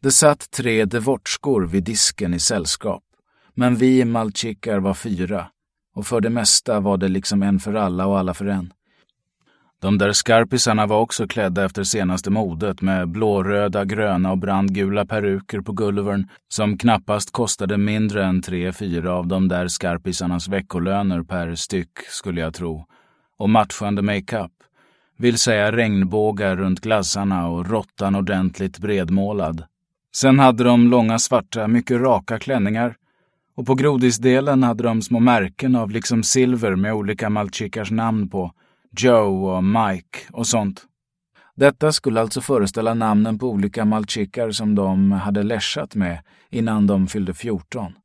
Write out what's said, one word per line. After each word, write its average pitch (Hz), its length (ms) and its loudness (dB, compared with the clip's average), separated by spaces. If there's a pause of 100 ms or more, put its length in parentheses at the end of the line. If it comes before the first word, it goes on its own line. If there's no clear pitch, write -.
Det 135 80 2
satt 147 400 4
tre 113 340 0
devortskor 113 800 -2
vid 90 180 0
disken 101 500 -2
i 87 40 -4
sällskap, 95 640 -4 (520)
men 123 220 2
vi 127 280 4
malchikar 110 760 -4
var 95 160 0
fyra, 92 520 -6 (480)
och 101 120 -10
för 120 140 0
det 113 100 0
mesta 113 500 0
var 98 160 2
det 95 120 0
liksom 95 340 0
en 98 180 2
för 104 140 -6
alla 95 320 0
och 98 120 2
alla 92 160 -2
för 101 120 -8
en. 95 260 -4 (1080)
De 98 180 2
där 101 140 2
skarpisarna 113 720 2
var 107 140 2
också 117 260 -2
klädda 98 380 -2
efter 95 200 -4
senaste 92 460 -2
modet 95 520 -2
med 95 260 0
blåröda, 101 760 0
gröna 98 460 0
och 95 80 0
brandgula 98 680 0
peruker 101 540 -4
på 101 120 -8
Gullivern 101 560 -2 (200)
som 104 300 -2
knappast 104 540 0
kostade 104 460 -2
mindre 104 460 0
än 92 180 0
tre, 90 300 -4
fyra 90 420 -4
av 90 120 -4
de 95 220 0
där 90 200 -2
skarpisarnas 87 800 -4
veckolöner 95 760 -2
per 85 320 -6
styck, 87 440 -8 (120)
skulle 87 300 -8
jag 80 140 -6
tro, 80 320 -8 (520)
och 101 120 0
matchande 104 520 0
makeup, 101 500 -4 (640)
vill 117 220 2
säga 107 340 2
regnbågar 104 840 0
runt 95 240 -2
glassarna 98 680 0
och 85 220 -6
råttan 101 440 -2
ordentligt 95 640 -2
bredmålad. 95 840 -2 (500)
Sen 131 240 4
hade 127 260 6
de 120 240 8
långa 117 300 4
svarta, 113 500 0
mycket 120 320 2
raka 117 380 0
klänningar, 113 580 -2 (600)
och 123 100 -8
på 131 80 2
grodisdelen 131 880 4
hade 117 200 2
de 113 200 0
små 117 180 0
märken 120 560 2
av 113 140 -2
liksom 113 320 -2
silver 120 540 2
med 101 180 0
olika 104 360 -4
malchikars 104 600 -6
namn 110 400 -2
på, 90 220 -6 (440)
Joe 101 600 4
och 92 80 0
Mike 98 540 0 (140)
och 117 140 -4
sånt. 101 380 -2 (720)
Detta 143 360 4
skulle 113 280 0
alltså 113 200 -2
föreställa 113 540 0
namnen 110 440 2
på 127 100 -4
olika 101 360 -2
malchikar 107 640 -2
som 107 240 -2
de 98 380 2
hade 101 300 -2
läschat 113 520 -4
med 90 280 -2 (280)
innan 110 360 0
de 98 200 2
fyllde 92 280 -4
fjorton. 107 580 -8 (120)